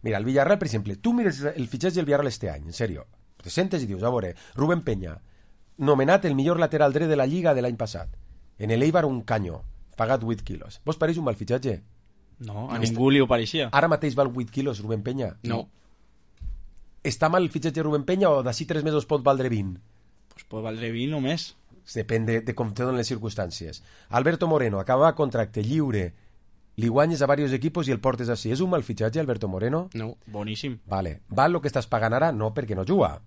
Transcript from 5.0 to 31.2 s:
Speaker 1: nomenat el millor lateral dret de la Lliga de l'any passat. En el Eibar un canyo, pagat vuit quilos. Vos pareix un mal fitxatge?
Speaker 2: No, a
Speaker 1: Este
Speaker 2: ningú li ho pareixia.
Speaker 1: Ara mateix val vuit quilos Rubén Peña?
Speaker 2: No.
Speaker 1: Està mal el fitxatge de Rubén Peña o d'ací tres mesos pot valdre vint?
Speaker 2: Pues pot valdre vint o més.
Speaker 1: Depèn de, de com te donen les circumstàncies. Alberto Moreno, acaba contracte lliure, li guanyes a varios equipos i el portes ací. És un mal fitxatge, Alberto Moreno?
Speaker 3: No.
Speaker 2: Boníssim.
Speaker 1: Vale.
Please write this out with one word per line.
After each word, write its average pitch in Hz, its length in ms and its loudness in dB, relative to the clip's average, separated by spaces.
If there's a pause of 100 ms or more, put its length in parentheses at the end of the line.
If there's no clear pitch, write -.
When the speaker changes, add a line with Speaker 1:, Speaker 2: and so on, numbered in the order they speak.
Speaker 1:
nomenat 147 480 4
el 143 100 2
millor 160 240 2
lateral 147 340 4
dret 156 160 2
de 151 60 4
la 131 100 4
Lliga 165 300 2
de 123 80 0
l'any 120 160 -2
passat. 107 300 -6 (500)
En 107 120 -4
el 117 120 4
Eibar 160 220 4
un 131 180 -2
canyo, 101 400 -4 (340)
pagat 117 260 0
vuit 110 200 -2
quilos. - 420 -12
Vos 156 140 -2
pareix 160 180 2
un 160 80 -4
mal 113 140 0
fitxatge? 117 400 -2 (640)
Speaker 2:
No, 107 280 -10
a 117 100 -4
Speaker 1:
Este 113 100 0
Speaker 2:
ningú 123 200 4
li 139 120 8
ho 120 40 4
pareixia. 123 440 0
Speaker 1:
Ara 143 160 6
mateix 151 280 0
val 135 120 4
vuit 120 240 -6
quilos 135 320 -2
Rubén 107 200 -4
Peña? 123 400 -6
Speaker 2:
No. 117 260 -4 (1300)
Speaker 1:
Està 151 260 0
mal 180 140 4
el 156 80 0
fitxatge 156 280 -2
de 156 40 -2
Rubén 147 240 0
Peña 185 240 4
o 135 120 4
d'ací 123 220 -2
tres 156 180 -2
mesos 151 220 0
pot 143 180 0
valdre 131 280 4
vint? 95 260 -2 (560)
Speaker 2:
Pues - 160 -20
pot 110 140 -8
valdre 113 280 -6
vint 127 220 -4
o 151 100 -2
més. 160 300 -4 (400)
Speaker 1:
Depèn 113 320 0
de, 113 160 2
de 117 140 -4
com 117 180 -2
te 123 100 -2
donen 127 180 0
les - 100 -4
circumstàncies. 104 680 -6 (280)
Alberto 156 380 2
Moreno, 123 320 2
acaba 131 360 4
contracte 113 480 -2
lliure, 123 420 0 (760)
li 117 80 2
guanyes 143 340 4
a 135 60 4
varios 143 260 2
equipos 147 360 -2
i - 20 2
el 117 80 0
portes 120 320 0
ací. 110 240 -2
És 147 80 -2
un 185 80 0
mal 151 160 0
fitxatge, 113 320 -2
Alberto 113 320 -2
Moreno? 131 420 -2
Speaker 3:
No. 113 200 -6 (140)
Speaker 2:
Boníssim. 107 600 -8
Speaker 1:
Vale. 92 400 -4